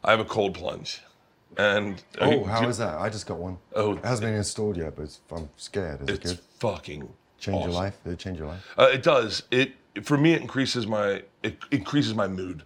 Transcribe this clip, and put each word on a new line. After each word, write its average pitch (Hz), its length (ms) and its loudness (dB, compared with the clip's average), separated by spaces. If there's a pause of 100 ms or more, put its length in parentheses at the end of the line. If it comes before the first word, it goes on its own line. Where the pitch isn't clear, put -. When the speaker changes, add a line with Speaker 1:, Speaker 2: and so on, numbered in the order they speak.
Speaker 1:
I 104 80 6
have 110 80 8
a 107 60 0
cold 101 300 0
plunge. - 460 -8 (560)
And 101 460 2 (160)
Speaker 2:
Oh, 139 220 4
Speaker 1:
uh, - 40 -4
Speaker 2:
how 113 160 0
Speaker 1:
do 120 80 2
Speaker 2:
is 101 80 -2
that? 85 220 -4
I 104 100 -2
just 104 160 -8
got 90 120 -6
one. 90 200 -8 (160)
Speaker 1:
Oh. 104 200 2
Speaker 2:
It - 120 -6
hasn't 117 220 0
been 107 80 0
installed 104 420 -2
yet, 78 180 -6
but 76 80 -10
it's, - 180 -14 (100)
I'm 82 240 -8
scared. 78 540 -6
Is 98 80 -2
Speaker 1:
It's 87 140 -6
Speaker 2:
it 90 40 -4
good? - 40 -18 (200)
Speaker 1:
fucking 76 500 -6 (300)
Speaker 2:
Change 98 180 -2
Speaker 1:
awesome. 87 140 -2
Speaker 2:
your 87 80 0
life? 98 240 -2
Did 85 100 -6
it 87 60 -8
change 92 180 -8
your 78 100 -8
life? 90 300 -12
Speaker 1:
Uh, 131 160 10
it 131 80 -2
does. 123 480 2
It, 131 240 4 (300)
for 143 140 4
me, 160 160 6
it 156 80 2
increases 127 440 -2
my, 104 380 0 (200)
it 110 140 -2 (140)
increases 120 420 2
my 107 140 2
mood. 92 380 -6